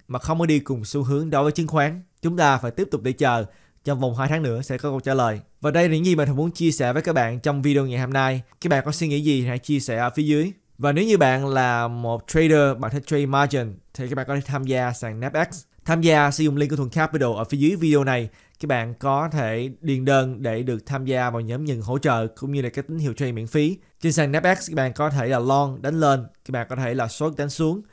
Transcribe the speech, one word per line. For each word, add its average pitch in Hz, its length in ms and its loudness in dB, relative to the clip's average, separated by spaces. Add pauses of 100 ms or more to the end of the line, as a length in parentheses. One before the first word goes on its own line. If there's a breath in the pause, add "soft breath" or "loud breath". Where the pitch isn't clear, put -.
mà 127 120 -6
không 160 200 -2
có 170 60 2
đi 151 140 4
cùng 123 260 -6
xu 143 180 -2
hướng 143 260 -2
đối 143 140 2
với 151 80 2
chứng 160 160 -2
khoán. 156 340 0 (200)
Chúng 170 160 -2
ta 139 200 6
phải 120 140 -4
tiếp 190 200 -2
tục 127 120 -2
để 127 80 -2
chờ, 123 340 2 (380 soft breath)
trong 143 160 -2
vòng 127 160 0
hai 135 120 -2
tháng 156 160 -2
nữa 120 180 -2
sẽ 131 160 -6
có 147 120 -4
câu 135 100 -4
trả 135 140 -2
lời. 117 260 0 (220)
Và 147 100 0
đây 170 180 4
là 156 60 2
những 160 100 0
gì 180 100 4
mà 151 100 2
Thuận 135 120 0
muốn 165 140 0
chia 170 200 0
sẻ 123 220 0
với 156 80 0
các 165 120 0
bạn 120 260 0
trong 143 220 -2
video 139 240 2
ngày 123 140 -4
hôm 127 140 -4
nay. 131 280 0 (200 soft breath)
Các 175 80 -2
bạn - 160 2
có 147 60 -4
suy 165 160 -2
nghĩ 147 140 0
gì 139 240 2
hãy 123 140 -4
chia 143 200 -2
sẻ 117 180 -4
ở 120 120 0
phía 151 140 -2
dưới. 151 280 2 (260)
Và 143 140 0
nếu 170 140 2
như 220 120 4
bạn 135 300 4
là 123 400 2
một 117 400 -4
trader, 151 520 4
bạn 110 120 -4
thích 139 140 -4
trade 143 200 0
margin 135 500 0 (180)
thì 127 160 -8
các 135 60 -4
bạn 131 120 -4
có 139 80 -2
thể 143 100 -2
tham 135 180 -4
gia 127 300 0
sàn 113 260 -8
Napex. 147 280 -2 (380)
Tham 165 160 2
gia 151 300 6
sử 156 120 0
dụng 143 140 2
link 147 120 2
của 151 60 -4
Thuận 135 140 -2
Capital 156 460 0
ở 110 80 -4
phía 143 140 -4
dưới 151 180 4
video 156 280 4
này. 123 260 0 (300 soft breath)
Các 160 80 -8
bạn 120 260 -2
có 139 380 -2
thể 120 380 -2 (120)
điền 135 240 0
đơn 131 360 2
để 117 220 -2
được 120 220 -4
tham 135 200 -6
gia 127 240 0
vào 117 120 -4
nhóm 120 240 -6
nhận 127 160 -4
hỗ 120 160 -2
trợ 120 300 0
cũng 135 240 -8
như 139 100 -2
là 123 80 -4
các - 180 -8
tín 160 120 -8
hiệu 139 140 -2
trade 131 180 -4
miễn 113 160 -8
phí. 156 300 0 (240 soft breath)
Trên 165 100 0
sàn 139 200 2
Napex 180 260 2 (100)
các 160 80 -6
bạn 131 180 0
có 151 160 0
thể 135 180 -2
là 127 120 2
long 135 420 0
đánh 156 180 -2
lên, 135 260 4 (200)
các 127 60 -10
bạn 117 180 -4
có 127 60 -6
thể 123 180 -2
là 123 140 -2
short 151 300 -4
đánh 143 120 -2
xuống. 165 320 0 (120)